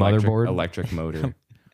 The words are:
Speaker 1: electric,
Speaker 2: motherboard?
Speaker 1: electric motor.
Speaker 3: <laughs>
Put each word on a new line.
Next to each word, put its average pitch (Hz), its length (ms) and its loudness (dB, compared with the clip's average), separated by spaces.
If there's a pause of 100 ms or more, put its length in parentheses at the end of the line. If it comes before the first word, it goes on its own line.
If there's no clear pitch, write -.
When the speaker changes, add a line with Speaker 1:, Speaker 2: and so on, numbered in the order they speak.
Speaker 1:
electric, 104 240 4
Speaker 2:
motherboard? 110 220 2
Speaker 1:
electric 87 440 -4
motor. 80 480 -4
Speaker 3:
<laughs> - 40 -20 (300)